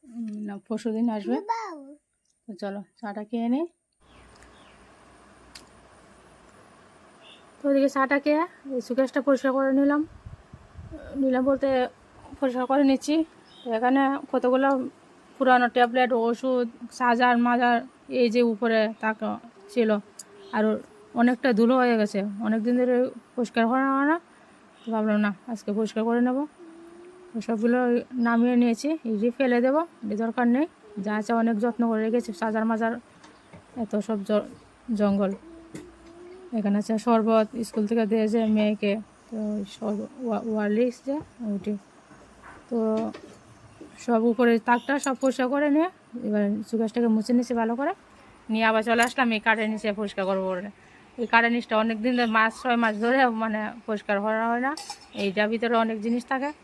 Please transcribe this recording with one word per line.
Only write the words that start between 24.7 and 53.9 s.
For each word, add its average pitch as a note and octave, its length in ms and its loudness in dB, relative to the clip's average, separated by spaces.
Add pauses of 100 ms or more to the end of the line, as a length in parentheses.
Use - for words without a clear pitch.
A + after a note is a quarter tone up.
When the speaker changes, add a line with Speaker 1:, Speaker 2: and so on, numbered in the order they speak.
Speaker 1:
তো - 120 -12
ভাবলাম G#3+ 320 2
না G3+ 60 0 (200)
আজকে G#3+ 180 -8 (100)
পরিষ্কার A3 300 -2
করে A#3+ 180 2
নেব। B3+ 100 0 (920)
তো - 80 -10 (100)
সবগুলো A#3 320 2 (480)
নামিয়ে A#3 340 2
নিয়েছি, A#3+ 280 2 (200)
এই A3 120 -2
যে A#3 160 2
ফেলে B3 280 2
দেবো, C#4 160 4 (300)
এর G#3+ 120 -4
দরকার A3+ 220 0 (100)
নেই। D4 100 2 (400)
যা G#3+ 140 -2
আছে G#3+ 120 -4 (100)
অনেক A#3 220 2
যত্ন A#3+ 260 -2
করে A3 180 0
রেখেছি, A#3 320 -2
চার্জার A3 320 -2
মাজার A3+ 220 -2 (920)
এত G#3 100 -8 (140)
সব A3 100 -4 (120)
জ-, G#3 180 0 (520)
জঙ্গল। G3+ 320 2 (1300)
এখানে G3+ 240 0
আছে A3+ 120 -2 (120)
শরবত, A3 420 4 (200)
স্কুল G#3+ 220 -4
থেকে A3+ 220 0
দিয়েছে A3 280 2 (160)
মেয়েকে, G#3 380 0 (340)
তো A#3 80 -14 (200)
ওই G#3 60 -4 (140)
শরবত, G#3+ 340 -6 (160)
ওয়া-, G#3+ 260 -4
ওয়ারলিক্স G#3+ 460 0 (100)
যে C#4 80 -4 (340)
ওইটি। G#3 240 -4 (960)
তো A#3 100 -4 (1300)
সব A#3 160 2 (100)
উপরে A#3 200 4 (180)
তাকটা A#3+ 240 0 (120)
সব C4+ 180 -2
পরিষ্কার B3+ 300 0
করে C#4+ 220 0
নিয়ে E4 140 2 (380)
এবার G#3 160 0 (240)
সুকেশটাকে A3+ 480 0
মুছে G#3+ 220 0
নিয়েছি B3 240 0
ভালো A3+ 180 0
করে, D4 120 -2 (600)
নিয়ে A3 180 2
আবার A3 180 2
চলে A#3 200 2
আসলাম B3 280 0
এই G#3 100 -4
কাঠের A3 280 2
নিচে G#3+ 140 -4 (120)
পরিষ্কার G3+ 300 -4
করবো F#3+ 220 0
বলে। F#3 180 -6 (520)
এই A3 120 -4
কাঠের A#3 220 6
নিচটা A#3 280 -2
অনেক A3+ 200 -2
দিন B3+ 140 0
ধরে, A#3+ 200 2
মাস, A3 140 4 (100)
ছয় A#3+ 220 0
মাস A3 100 0 (100)
ধরে B3+ 160 2 (240)
মানে G#3+ 160 -4 (280)
পরিষ্কার G#3 380 -2